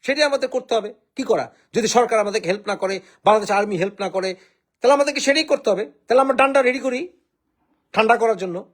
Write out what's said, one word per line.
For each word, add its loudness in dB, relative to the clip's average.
সেটাই 0
আমাদের 0
করতে -4
হবে। -4
কি -8
করা? -2
যদি -2
সরকার 2
আমাদেরকে -2
হেল্প -4
না -4
করে, -6
বাংলাদেশ 4
আর্মি 0
হেল্প -6
না -4
করে, -4
তাহলে 4
আমাদেরকে 0
সেটাই 2
করতে 0
হবে। -2
তাহলে 4
আমরা 2
ডান্ডা 4
রেডি 0
করি -4
ঠান্ডা 4
করার 2
জন্য। -8